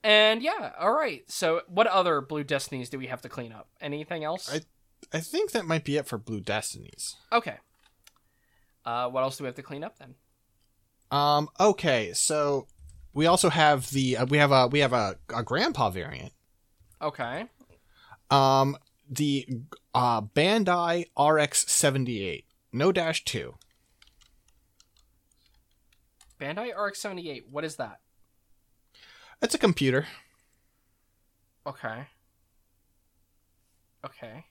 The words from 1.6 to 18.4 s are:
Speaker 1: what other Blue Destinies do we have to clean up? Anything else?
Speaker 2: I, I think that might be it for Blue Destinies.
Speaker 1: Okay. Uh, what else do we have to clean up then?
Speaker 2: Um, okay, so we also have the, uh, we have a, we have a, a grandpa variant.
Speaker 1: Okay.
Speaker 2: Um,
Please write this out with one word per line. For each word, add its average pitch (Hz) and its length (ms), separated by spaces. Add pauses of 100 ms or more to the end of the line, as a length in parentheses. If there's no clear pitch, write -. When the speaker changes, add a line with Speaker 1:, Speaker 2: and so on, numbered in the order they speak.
Speaker 1:
what 196 200
other 180 340
Blue 147 220
Destinies 135 460
do 143 80
we 131 100
have 123 140
to 123 80
clean 117 220
up? - 180 (120)
Anything 151 420
else? 160 280
Speaker 2:
I, 156 100 (540)
I 160 40
think 359 320
that 208 140
might 160 180
be 143 140
it 139 100
for 117 100
Blue 107 220
Destinies. - 760 (160)
Speaker 1:
Okay. 226 260 (1300)
Uh, 120 240
what 127 140
else 135 140
do 147 60
we 135 40
have 123 80
to 135 80
clean 143 200
up 202 160
then? 127 160 (960)
Speaker 2:
Um, 147 380 (100)
okay, 147 540
so 143 540 (460)
we 151 120
also 180 240
have 151 420
the, 131 260
uh, 123 80
we 143 120
have 143 140
a, 131 160
we 143 120
have 131 140
a, 104 240 (180)
a 117 80
grandpa 139 460
variant. 87 440 (680)
Speaker 1:
Okay. 147 460 (840)
Speaker 2:
Um, 135 480 (320)